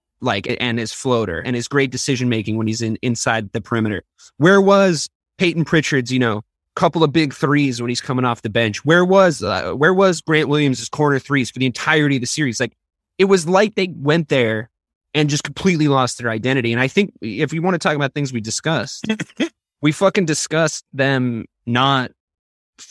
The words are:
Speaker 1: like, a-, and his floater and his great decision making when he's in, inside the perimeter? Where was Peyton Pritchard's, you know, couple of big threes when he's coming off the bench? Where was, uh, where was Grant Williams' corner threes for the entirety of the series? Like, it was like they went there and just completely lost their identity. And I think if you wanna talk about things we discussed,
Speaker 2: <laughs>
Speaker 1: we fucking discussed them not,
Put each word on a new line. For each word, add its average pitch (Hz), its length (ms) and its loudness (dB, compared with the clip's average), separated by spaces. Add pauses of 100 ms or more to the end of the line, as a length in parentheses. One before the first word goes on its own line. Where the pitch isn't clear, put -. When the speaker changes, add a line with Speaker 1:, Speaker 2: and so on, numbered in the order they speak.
(200)
Speaker 1:
like, 104 280 -2
a-, 123 120 -2
and 117 180 -2
his 117 140 -6
floater 113 460 -2
and 123 160 -4
his 120 140 -6
great 139 240 0
decision 127 360 -2
making 110 280 -2
when 110 100 -2
he's 113 160 -4
in, 110 200 -4
inside 113 500 -2
the 117 80 -4
perimeter? 107 420 -2 (360)
Where 185 220 6
was 196 480 4 (300)
Peyton 165 280 0
Pritchard's, 139 440 0
you 127 80 0
know, 113 240 0 (320)
couple 165 300 2
of 143 80 0
big 156 200 0
threes 139 480 0
when 120 100 -4
he's 120 100 -4
coming 127 240 -2
off 120 180 -2
the 113 80 -6
bench? 107 340 -2
Where 170 200 4
was, 180 380 4
uh, 92 320 -4
where 151 200 2
was 185 260 2
Grant 156 280 0
Williams' 139 400 0
corner 147 320 0
threes 139 300 -2
for - 100 -14
the 131 60 0
entirety 147 500 0
of 120 60 -2
the 123 40 -6
series? 139 320 -2
Like, 120 140 -2 (460)
it 190 80 4
was 190 200 2
like 190 300 2
they 190 180 -2
went 147 360 0
there 113 400 0 (460)
and 151 120 2
just 143 140 -2
completely 156 460 0
lost 131 300 0
their 120 120 -6
identity. 117 420 -2
And 117 80 0
I 131 60 2
think 196 340 0
if 113 320 -4
you 160 100 -4
wanna 180 160 0
talk 156 180 0
about 143 180 -2
things 143 180 -4
we 120 80 -4
discussed, 113 640 -6 (380)
Speaker 2:
<laughs> - 400 -10
Speaker 1:
we 151 80 4
fucking 190 360 2
discussed 156 640 -2
them 131 540 0 (200)
not, 127 460 2 (800)